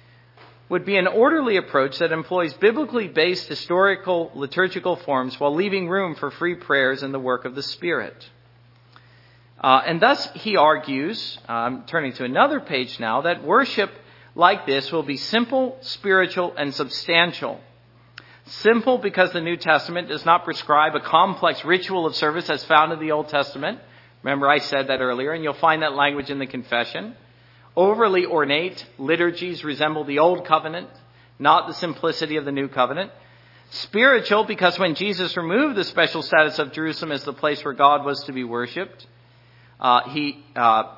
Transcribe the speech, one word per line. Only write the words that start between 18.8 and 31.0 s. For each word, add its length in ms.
because 340
the 100
New 160
Testament 520
does 160
not 180
prescribe 520
a 40
complex 640
ritual 420
of 100
service 340
as 160
found 260
in 80
the 120
Old 180
Testament. 500
Remember 280
I 100
said 300
that 100
earlier, 320
and 120
you'll 100
find 280
that 140
language 340
in 100
the 60
confession. 720
Overly 500
ornate 600
liturgies 680
resemble 400
the 140
Old 280
Covenant, 440